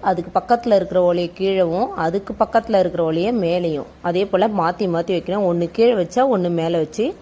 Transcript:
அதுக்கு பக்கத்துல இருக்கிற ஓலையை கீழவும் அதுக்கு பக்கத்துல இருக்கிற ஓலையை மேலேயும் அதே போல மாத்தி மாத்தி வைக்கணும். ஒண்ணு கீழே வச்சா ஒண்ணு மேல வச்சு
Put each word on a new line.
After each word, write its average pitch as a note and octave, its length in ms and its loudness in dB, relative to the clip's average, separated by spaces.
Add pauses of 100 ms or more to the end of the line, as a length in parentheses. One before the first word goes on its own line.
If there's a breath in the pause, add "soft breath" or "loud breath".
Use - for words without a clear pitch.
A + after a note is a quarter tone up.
அதுக்கு F3 280 -2
பக்கத்துல A#3 400 2
இருக்கிற F#3 300 0
ஓலையை F3 220 0 (100)
கீழவும் F#3+ 500 0 (140)
அதுக்கு F#3 360 -4
பக்கத்துல G#3+ 440 2
இருக்கிற F3 260 -2
ஓலையை E3+ 220 -2 (120)
மேலேயும் E3+ 460 -2 (200)
அதே F3+ 220 0
போல G3 160 2 (120)
மாத்தி F3 340 0
மாத்தி E3+ 220 -2
வைக்கணும். F#3 340 -2
ஒண்ணு E3+ 160 0 (100)
கீழே A#3 240 4
வச்சா F3 240 0 (120)
ஒண்ணு F3+ 140 0 (100)
மேல E3+ 240 0
வச்சு G#3 220 -4 (160)